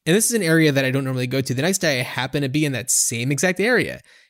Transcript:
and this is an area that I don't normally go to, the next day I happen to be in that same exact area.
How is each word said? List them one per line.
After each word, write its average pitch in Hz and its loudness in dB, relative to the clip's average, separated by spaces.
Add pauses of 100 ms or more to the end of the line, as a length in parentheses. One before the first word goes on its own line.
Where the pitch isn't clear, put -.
and 165 4
this 226 2
is 240 -2
an 220 0
area 160 4
that 135 2
I 131 0
don't 135 0
normally 131 -2
go 131 0
to, 131 -2
the 123 -4
next 190 0
day 143 0
I 120 -2
happen 131 -4
to 135 -2
be 151 0
in 147 0
that 110 -4
same 120 0
exact 180 0
area. 190 0 (280)